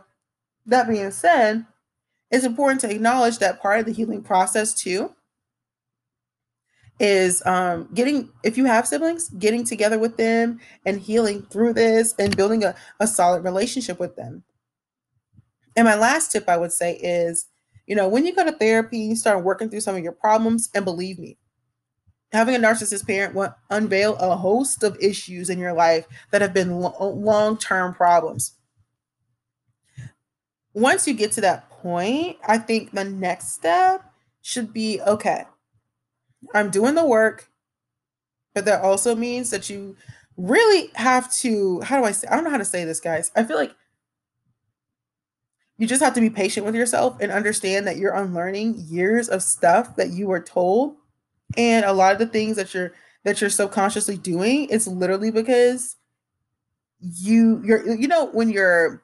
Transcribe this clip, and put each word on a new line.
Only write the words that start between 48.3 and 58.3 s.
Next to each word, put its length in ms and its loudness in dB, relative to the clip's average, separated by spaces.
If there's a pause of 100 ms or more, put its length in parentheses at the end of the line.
years 400 0
of 160 -2
stuff 540 2
that 140 -2
you 160 -6
were 120 -2
told. 560 0 (640)
And 260 4
a 80 2
lot 220 4
of 60 -2
the 80 2
things 280 -2
that 180 -6
you're, 200 -6 (320)
that 160 -2
you're 80 0
subconsciously 680 -2
doing, 540 -2
it's 180 0
literally 440 -2
because 640 2 (1000)
you, 680 2
you're, 300 2
you 120 -2
know, 180 2
when 260 -2